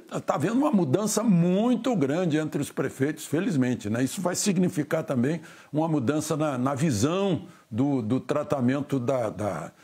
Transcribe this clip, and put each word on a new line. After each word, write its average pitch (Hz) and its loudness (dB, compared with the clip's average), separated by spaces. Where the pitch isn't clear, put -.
tá 190 -2
havendo 196 0
uma 302 2
mudança 196 2
muito 214 4
grande 151 0
entre 151 -2
os - -4
prefeitos, 151 -2
felizmente, 135 0
né? 117 0
Isso 135 -4
vai 180 -2
significar 165 0
também 147 0
uma 156 0
mudança 151 0
na, 147 -2
na 135 -2
visão 151 0
do, 131 0
do 120 0
tratamento 139 0
da, 120 0
da, 92 -4